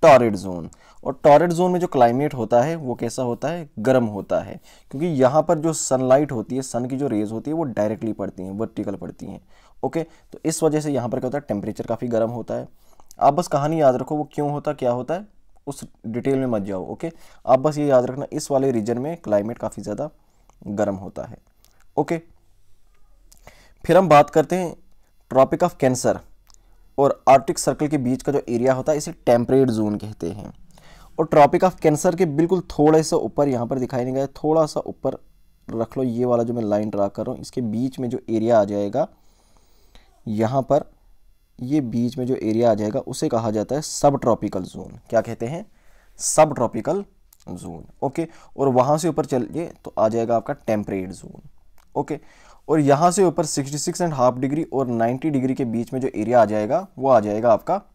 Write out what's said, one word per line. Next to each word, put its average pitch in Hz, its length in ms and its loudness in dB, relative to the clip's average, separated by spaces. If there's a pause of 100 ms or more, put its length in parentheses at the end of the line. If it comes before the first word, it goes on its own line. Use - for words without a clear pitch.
टॉरेड 123 320 8
जोन। 87 340 -8 (340)
और 131 200 -6
टॉरेड 156 300 8
जोन 180 180 2
में 180 80 0
जो 175 80 -2
क्लाइमेट 127 460 4
होता 120 280 2
है 160 140 0
वो 131 200 -6
कैसा 120 280 -6
होता 120 240 -4
है, 165 220 -8 (100)
गर्म 123 260 4
होता 98 360 -4
है, 98 180 -14 (320)
क्योंकि 147 160 -6
यहाँ 139 360 2
पर 165 160 0
जो 160 140 -2
सनलाइट 135 580 2
होती 120 240 -6
है, 135 60 -4
सन 123 240 -6
की 127 120 -6
जो 139 100 -4
रेज 107 240 -2
होती 113 200 -8
है 156 40 -4
वो 165 80 -2
डायरेक्टली 107 500 -4
पड़ती 98 300 -10
हैं, 95 80 -10
वर्टिकल 104 440 -6
पड़ती - 300 -14
हैं। 95 140 -14 (440)
ओके, 143 200 -4
तो - 420 -18
इस 160 180 -4
वजह 151 180 2
से 147 100 -4
यहाँ 123 180 -4
पर 127 100 -4
क्या 127 80 -6
होता 127 100 -6
है, 143 100 -8
टेम्परेचर 104 380 -6
काफ़ी 120 220 -6
गर्म 113 220 0
होता 117 240 -8
है। 123 140 -8 (520)
आप 139 140 4
बस 175 140 -2
कहानी 156 340 0
याद 131 140 6
रखो, 127 200 -4
वो 151 180 -6
क्यों 147 180 -2
होता, 147 220 -6
क्या 131 180 -2
होता 127 220 -4
है, 202 140 -8 (400)
उस 143 160 -10 (240)
डिटेल 123 320 -2
में 135 80 -2
मत 113 140 -2
जाओ। 95 260 -6
ओके, 165 240 -10 (340)
आप 131 140 6
बस 143 180 -2
ये 147 80 -2
याद 127 200 4
रखना, 131 280 -6
इस 147 180 -6
वाले 135 200 2
रीजन 117 280 -2
में 151 180 -6
क्लाइमेट 104 400 -2
काफ़ी 110 260 -10
ज़्यादा 113 260 -8 (580)
गर्म 101 280 -2
होता 92 300 -12
है। 113 120 -18 (600)
ओके, 165 240 -2 (1600)
फिर 170 120 6
हम 185 120 4
बात 147 200 8
करते 160 260 2
हैं 180 200 -4 (560)
Tropic 131 320 4
of 175 160 -2
Cancer 127 380 2 (800)
और 139 320 2
आर्कटिक 135 300 6
सर्कल 147 280 -2
के 147 120 -2
बीच 131 240 -2
का - 80 -2
जो 139 180 0
एरिया 120 240 2
होता 131 180 -2
है 151 60 0
इसे 151 140 -8 (140)
टेम्परेट 127 440 4
जोन 107 280 -2
कहते 104 320 -10
हैं। 98 240 -14 (640)
और 160 100 0
Tropic 151 360 6
of 185 180 2
Cancer 160 360 2
के 185 100 4
बिल्कुल 170 420 0
थोड़े 156 340 4
से 165 120 -2
ऊपर, 143 320 0
यहाँ 120 200 -2
पर 131 120 -4
दिखाई 123 240 -4
नहीं 131 100 -4
गया, 135 140 -2
थोड़ा 156 380 0
सा - 140 -6
ऊपर - 380 -8 (500)
रख 113 300 -6
लो, 135 60 -2
ये 123 220 -2
वाला 120 180 2
जो 117 100 -4
मैं 120 100 -4
लाइन 107 260 -2
ड्रा 101 180 -2
कर 107 180 -8
रहा 127 80 -8
हूँ, - 80 -14
इसके - 220 -10
बीच 117 360 -4
में 123 100 -4
जो 120 100 -6 (100)
एरिया 113 300 2
आ 104 40 4
जाएगा, 101 440 -2 (1160)
यहाँ 113 380 -2
पर 143 220 0 (720)
ये 139 240 -2
बीच 117 340 -2
में 127 80 -4
जो 131 100 -2
एरिया 113 360 2
आ - 20 4
जाएगा 107 280 -2
उसे - 280 -4
कहा 113 220 -2
जाता 107 240 -2
है 151 60 -4
सब 143 400 0
ट्रॉपिकल 101 420 -2
जोन। - 360 -16 (100)
क्या 113 120 2
कहते 113 240 -8
हैं, 160 200 -8 (540)
सब 156 360 2
ट्रॉपिकल 127 480 -2 (440)
जोन। 85 360 -14 (200)
ओके, 160 240 -4 (300)
और 139 120 2
वहाँ 127 280 4
से 165 120 0
ऊपर 147 160 -2
चलिए 139 460 -4 (140)
तो - 120 -16
आ 110 120 2
जाएगा 113 260 0
आपका 113 200 -2
टेम्परेट 104 560 -4
जोन। - 300 -18 (540)
ओके, 143 240 -6 (480)
और 156 120 2
यहाँ 143 320 4
से 190 120 2
ऊपर 165 220 2
सिक्सटी 143 320 -6
सिक्स 175 240 -4
एंड 170 120 -2
हाफ 127 240 2
डिग्री 139 260 -2 (100)
और 131 140 -2
नाइंटी 120 420 -2
डिग्री 131 260 -2
के 135 100 -4
बीच 117 280 -6
में 131 80 -4
जो 131 80 -4
एरिया 113 320 2
आ 110 40 8
जाएगा 107 420 -2 (100)
वो 131 120 -2
आ 123 100 6
जाएगा 107 340 0
आपका 160 240 -2 (180)